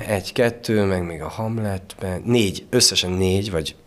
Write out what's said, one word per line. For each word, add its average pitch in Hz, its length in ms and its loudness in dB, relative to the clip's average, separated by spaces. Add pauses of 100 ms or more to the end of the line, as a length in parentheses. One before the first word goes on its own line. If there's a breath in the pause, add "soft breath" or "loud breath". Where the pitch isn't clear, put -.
egy-kettő, 107 760 0
meg 95 220 2
még 82 160 -8
a 80 60 -6
Hamletben, 98 1000 -4
négy, 113 440 2
összesen 98 420 2
négy 95 400 2
vagy 80 240 -4 (120)